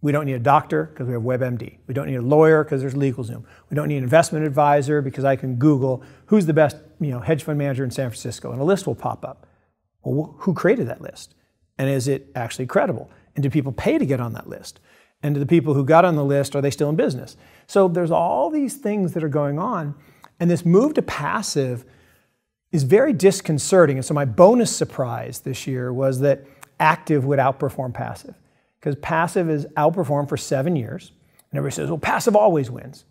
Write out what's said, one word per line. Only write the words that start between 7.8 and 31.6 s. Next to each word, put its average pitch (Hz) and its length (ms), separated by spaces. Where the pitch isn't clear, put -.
in 123 80
San 131 180
Francisco, 120 420
and 123 100
a - 20
list 147 240
will 127 80
pop - 300
up. - 200
Well, 135 340
wh-, - 60
who 185 100
created 175 340
that - 140
list? - 340
And 135 120
is 135 180
it 139 280
actually 123 320
credible? 180 420
And 143 80
do 139 60
people 135 220
pay 262 260
to 277 80
get 131 140
on 120 140
that - 140
list? - 320
And 147 140
do 143 40
the 143 60
people 151 280
who 139 100
got 160 220
on 175 100
the 147 80
list, 139 320
are 139 60
they 139 100
still 147 180
in 156 60
business? 160 400
So 196 200
there's 170 240
all 175 380
these 294 260
things 202 380
that 165 100
are 156 60
going 143 300
on, 170 360
and 175 100
this 170 160
move 214 300
to 233 60
passive 147 840
is 151 120
very 220 300
disconcerting. 170 840
And 131 80
so - 80
my 143 120
bonus 196 500
surprise 123 640
this - 260
year 127 260
was 131 280
that 139 240
active 156 460
would 139 140
outperform 131 540
passive, 117 420
'cause 147 160
passive 170 500
has 151 180
outperformed 147 520
for 147 80
seven 147 380
years. 131 360
And 147 60
everybody 139 180